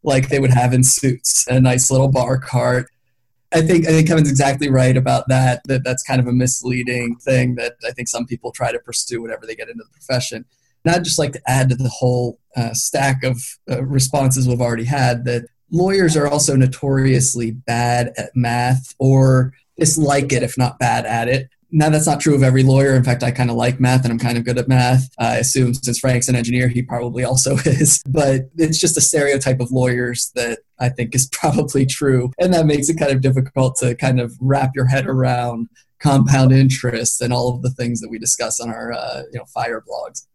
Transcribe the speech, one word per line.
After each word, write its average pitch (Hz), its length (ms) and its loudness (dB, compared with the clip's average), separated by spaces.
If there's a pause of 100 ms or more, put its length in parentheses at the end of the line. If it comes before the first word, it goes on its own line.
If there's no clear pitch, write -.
like 135 260 0
they 139 100 0
would 131 120 2
have 127 220 4
in 127 100 4
Suits, - 640 0
a 127 120 0
nice 127 300 2
little 135 180 2
bar 127 300 0
cart. 123 500 -2 (640)
I 165 100 2
think, 165 260 2
I 160 40 2
think 156 160 6
Kevin's 156 220 4
exactly 139 400 0
right 131 280 4
about 127 300 0
that, 127 380 2
that 131 180 -2
that's 127 200 -4
kind 131 160 -2
of 123 80 0
a 120 60 -2
misleading 123 840 -2
thing 127 380 0
that 120 180 -8 (140)
I 123 40 -6
think 123 160 -10
some 120 180 -6
people 120 260 -10
try 120 200 -4
to 120 80 -6
pursue 120 420 -8
whenever 113 240 -12
they 113 100 -12
get 113 140 -14
into 117 140 -16
the - 80 -20
profession. - 540 -6 (400)
And 170 100 4
I'd 175 80 0
just - 160 -4
like 139 140 -2
to - 140 -14
add 131 220 4
to 127 60 2
the 127 140 -2
whole, 123 500 -2 (160)
uh, 117 180 -4
stack 135 500 -2
of, 127 160 -2 (300)
uh, 131 140 -4
responses 135 640 0
we've 123 140 0
already 117 240 -2
had 123 400 0
that 120 200 -4 (260)
lawyers 180 440 2
are 143 120 2
also 143 280 0
notoriously 131 960 2
bad 120 680 -2
at - 180 -10
math 123 640 -2
or 131 540 4 (240)
dislike 147 540 2
it, 123 120 0
if - 140 -6
not 123 200 0
bad 117 280 -2
at 117 220 -4
it. 131 220 -2 (240)
Now, 156 140 4
that's 156 180 2
not 147 140 0
true 147 160 2
of 135 80 4
every 131 200 4
lawyer. 135 320 4
In 123 100 4
fact, 127 180 0
I 127 80 0
kinda 123 220 -2
like 123 260 -2
math 127 240 4
and 120 80 0
I'm 117 80 -2
kind 120 180 -2
of 117 60 -4
good 123 140 -2
at 127 100 -4
math. 127 500 2
Uh, 117 60 -4
I 117 140 0
assume 123 360 0
since 127 260 -4
Frank's 123 280 0
an 127 80 2
engineer, 123 320 0
he 120 140 -2
probably 123 420 -6
also 131 320 0
<laughs> 131 100 -2
is. 156 400 2
But 135 520 0
it's 160 200 0
just 170 200 0
a 139 40 2
stereotype 139 600 0
of 120 100 -4
lawyers 123 640 -2
that 117 240 -4 (200)
I 123 100 2
think 120 260 -6
is 131 120 0
<laughs> - 40 -14
probably 151 540 0
true. 131 520 0
And 185 160 2
that 165 120 2
makes 147 240 0
it 160 100 -2
kind 143 140 0
of 131 80 0
difficult 131 560 0
to 123 180 0
kind 127 240 0
of 120 220 -6
wrap 135 340 0
your 127 120 0
head 131 200 0
around 123 600 -2 (300)
compound 135 520 4
interest 131 720 2
and 123 100 -2
all 123 240 -2
of 127 60 -10
the 127 100 -4
things 120 300 -6
that 110 80 -14
we 113 100 -12
discuss - 400 -4
on 117 80 -10
our, 117 240 -10
uh, 120 300 -10 (100)
you 117 80 -10
know, - 60 -16
fire 117 360 -8
blogs. - 540 -12